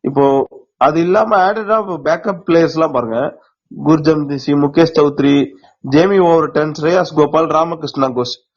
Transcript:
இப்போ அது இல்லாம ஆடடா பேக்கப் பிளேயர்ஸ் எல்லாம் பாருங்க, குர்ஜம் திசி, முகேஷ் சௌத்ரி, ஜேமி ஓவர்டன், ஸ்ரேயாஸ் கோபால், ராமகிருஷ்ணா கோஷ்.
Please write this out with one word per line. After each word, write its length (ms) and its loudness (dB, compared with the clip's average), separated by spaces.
இப்போ 480 0
அது 240 2
இல்லாம 360 0
ஆடடா 680 -2
பேக்கப் 420 -4
பிளேயர்ஸ் 260 2
எல்லாம் 200 -2
பாருங்க, 500 -4
குர்ஜம் 440 2
திசி, 240 -4
முகேஷ் 420 2
சௌத்ரி, 520 2
ஜேமி 280 4
ஓவர்டன், 640 2
ஸ்ரேயாஸ் 340 -2
கோபால், 320 2
ராமகிருஷ்ணா 600 -2
கோஷ். 380 -6